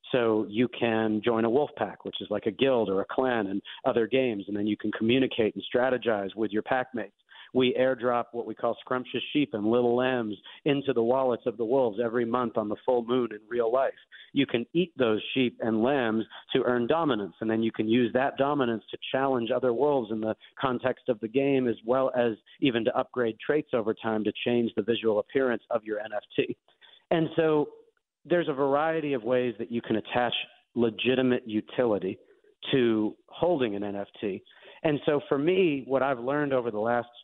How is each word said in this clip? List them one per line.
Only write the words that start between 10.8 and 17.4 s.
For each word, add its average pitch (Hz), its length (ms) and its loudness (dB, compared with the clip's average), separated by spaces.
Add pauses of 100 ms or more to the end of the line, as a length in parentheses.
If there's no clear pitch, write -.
the 117 80 2
wallets 123 440 2
of 110 120 -4
the 117 80 -2
wolves 117 380 0
every 120 220 0
month 117 320 -2
on 107 120 -2
the 104 60 -2 (100)
full 123 180 2
moon 120 280 0
in 107 80 -12 (100)
real 117 220 0
life. 127 220 0 (400)
You 139 120 2
can 120 280 -2
eat 175 240 0
those 110 260 2 (100)
sheep 127 280 0
and 110 200 0
lambs 113 440 2 (280)
to 131 100 2
earn 120 220 2
dominance, 123 540 0
and 113 100 -2